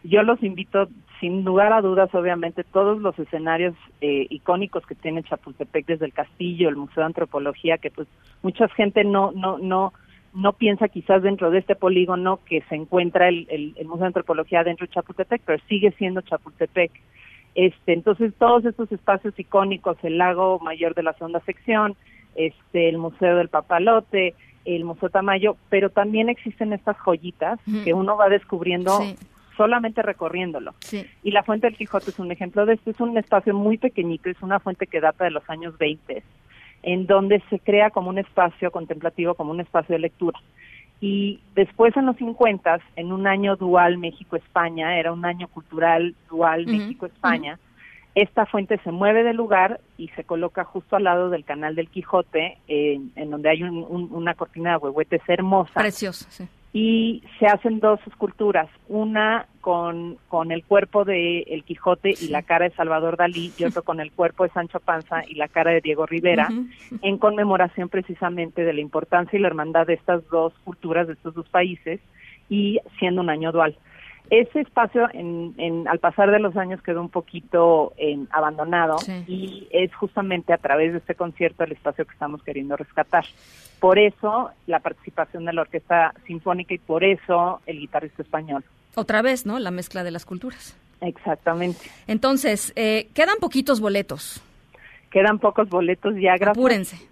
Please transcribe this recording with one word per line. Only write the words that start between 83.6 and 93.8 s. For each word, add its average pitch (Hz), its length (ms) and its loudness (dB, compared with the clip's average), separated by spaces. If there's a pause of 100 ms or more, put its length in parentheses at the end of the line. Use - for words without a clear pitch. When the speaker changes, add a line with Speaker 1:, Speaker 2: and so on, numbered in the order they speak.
Speaker 1:
Por 185 180 6
eso 214 520 2 (160)
la 165 140 0
participación 165 640 -8
de 170 80 -4
la 165 80 -2
Orquesta 165 520 0 (140)
Sinfónica 180 480 -4
y 170 40 -8
por 165 260 -2
eso 180 600 0
el 160 140 -10
guitarrista 147 440 -8
español. 156 420 -6 (320)
Speaker 2:
Otra 214 260 -2
vez, 254 240 0
¿no? 226 140 -4
La 185 100 -6
mezcla 180 320 -8
de 175 80 -6
las 170 160 -12
culturas. - 500 -14 (240)
Speaker 1:
Exactamente. 170 800 -4 (300)
Speaker 2:
Entonces, 254 680 0
eh, 220 380 -2
quedan 359 260 2
poquitos 269 400 0